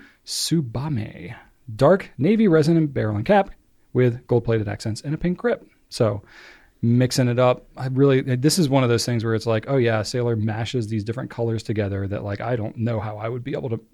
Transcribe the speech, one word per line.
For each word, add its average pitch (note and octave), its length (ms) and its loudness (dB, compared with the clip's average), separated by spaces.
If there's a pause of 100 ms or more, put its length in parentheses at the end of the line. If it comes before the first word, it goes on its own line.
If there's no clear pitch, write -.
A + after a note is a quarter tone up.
(240)
Subame, B2 1080 -4 (400)
dark D3+ 440 4
navy G#3 300 4
resin D#3+ 280 6
and D#3 160 2
barrel A2 240 -2
and G#2 100 -4
cap G3 240 4 (420)
with B2 340 2
gold A#2+ 180 2
plated A2 240 0
accents G#2+ 340 -6
and C#3+ 120 -6
a D#3 40 -4
pink F3+ 200 -2
grip. - 280 -4 (240)
So G#2 320 -2 (600)
mixing B2 460 2
it A#2+ 100 0
up, B2+ 280 2 (100)
I B2 120 -8
really, C3+ 340 4
this C3 360 0
is D#3 100 4
one C3+ 160 2
of A#2+ 40 2
those A#2 160 2
things A#2 200 -2
where A2+ 100 0
it's A2 120 -4
like, A2 220 0
oh C#3 80 0
yeah, A2+ 260 2
Sailor A#2+ 340 -2
mashes A2 520 -4
these G#2+ 160 -4
different A#2+ 260 -8
colors A2+ 320 -4
together G2 460 -2
that, G2+ 160 -6
like, G2+ 160 -6
I A#2 160 -4
don't G#2+ 200 -6
know A2+ 240 -2
how G#2+ 180 -8
I A2 100 -6
would B2 160 -8
be C3+ 80 -8
able - 180 -6
to A2+ 100 -4 (140)